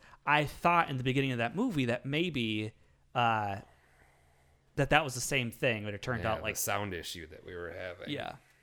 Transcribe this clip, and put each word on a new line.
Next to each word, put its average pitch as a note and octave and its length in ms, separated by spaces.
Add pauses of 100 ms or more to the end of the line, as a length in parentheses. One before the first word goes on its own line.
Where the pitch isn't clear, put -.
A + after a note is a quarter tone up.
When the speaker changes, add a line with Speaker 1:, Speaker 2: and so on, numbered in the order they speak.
(260)
Speaker 1:
I D3+ 180
thought E3+ 460
in C3+ 80
the B2 60
beginning C3+ 280
of A#2+ 60
that A#2 180
movie F3+ 300
that A#2 180
maybe, C3 680 (420)
uh, A2 420 (1160)
that C#3 160
that D3+ 140
was B2 100
the A#2+ 80
same B2+ 280
thing, A2+ 340
but G#2 100
it G2+ 80
turned A#2 220
Speaker 2:
Yeah, A2 100
Speaker 1:
out, G2 80
like, G#2+ 140
Speaker 2:
the - 40
sound G2+ 320
issue E2 360
that - 180
we F2+ 80
were F2 160
having. F2+ 420
Speaker 1:
Yeah. - 220 (280)